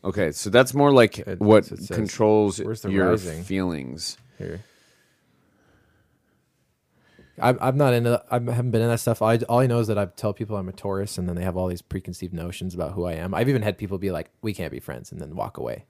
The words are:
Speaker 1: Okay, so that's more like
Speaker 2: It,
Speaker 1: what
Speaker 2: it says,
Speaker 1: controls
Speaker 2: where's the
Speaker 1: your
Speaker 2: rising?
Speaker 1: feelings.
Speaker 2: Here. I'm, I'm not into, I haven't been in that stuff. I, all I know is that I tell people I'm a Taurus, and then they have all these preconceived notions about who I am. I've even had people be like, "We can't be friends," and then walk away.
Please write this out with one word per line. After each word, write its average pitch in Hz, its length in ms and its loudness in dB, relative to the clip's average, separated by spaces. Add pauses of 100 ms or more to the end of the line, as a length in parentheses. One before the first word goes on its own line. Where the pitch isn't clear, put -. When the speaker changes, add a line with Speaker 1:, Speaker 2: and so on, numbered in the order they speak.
Speaker 1:
Okay, 92 280 0
so - 180 -8
that's 123 220 4
more 143 200 4
like 120 260 6
Speaker 2:
It, 92 220 -8
Speaker 1:
what 104 320 8
Speaker 2:
it 90 100 -14
says, 98 140 -12
Speaker 1:
controls 107 640 2
Speaker 2:
where's 110 220 -8
the 98 100 -4
Speaker 1:
your 95 180 4
Speaker 2:
rising? 90 320 -2
Speaker 1:
feelings. 85 720 -6 (220)
Speaker 2:
Here. 92 220 -10 (2750)
I'm, 127 220 2
I'm 131 160 0
not 139 160 4
into, 120 380 2
I 120 80 0
haven't 120 320 -2
been 110 100 2
in 117 80 2
that 117 120 0
stuff. 117 200 0
I, 113 160 4 (120)
all 120 100 4
I 131 80 4
know 117 140 2
is 110 80 0
that 104 100 0
I 101 80 0
tell 104 260 -6
people 104 240 -6
I'm 92 140 -6
a - 20 -12
Taurus, 98 460 -6
and 90 100 -4
then 87 80 -4
they 87 80 -4
have 90 120 -2
all 92 100 -2
these 87 160 -6
preconceived 90 500 -10
notions 87 420 -8
about 85 180 -4
who 87 120 -4
I 87 100 -4
am. 85 200 -6
I've 113 160 0
even 131 120 2
had 104 140 -2
people 98 220 -6
be 95 120 -4
like, 78 200 -6 (100)
"We 107 140 -6
can't 82 180 -8
be 60 80 -10
friends," - 320 -14
and - 80 -12
then 78 160 -12
walk - 220 -8
away. 60 320 -8